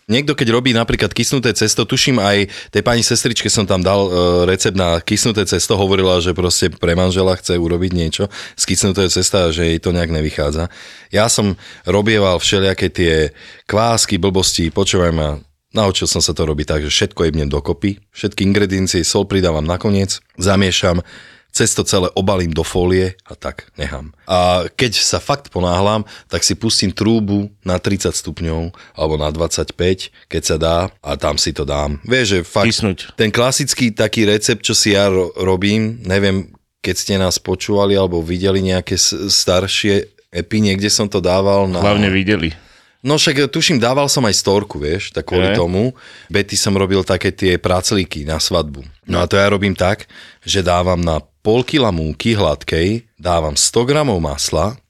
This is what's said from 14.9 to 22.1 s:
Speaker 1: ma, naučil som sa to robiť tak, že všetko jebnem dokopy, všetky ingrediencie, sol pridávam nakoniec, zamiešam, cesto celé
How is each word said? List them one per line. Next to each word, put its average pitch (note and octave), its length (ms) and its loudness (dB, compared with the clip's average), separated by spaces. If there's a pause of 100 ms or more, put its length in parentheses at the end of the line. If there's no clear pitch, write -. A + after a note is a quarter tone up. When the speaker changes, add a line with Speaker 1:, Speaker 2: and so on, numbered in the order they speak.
Speaker 1:
ma, D#2+ 180 0 (420)
naučil G2 360 0
som F2 140 -2
sa E2 120 -2
to E2 100 -2
robiť D2+ 240 -2
tak, D#2 140 -2
že D2 100 -4
všetko - 320 -2
jebnem D#2 240 0
dokopy, E2 520 -4 (100)
všetky - 340 -6
ingrediencie, F#2+ 640 2
sol G#2 180 0
pridávam F2+ 400 0
nakoniec, F#2 560 -2 (160)
zamiešam, F#2 640 2 (500)
cesto - 340 0
celé F#2 300 0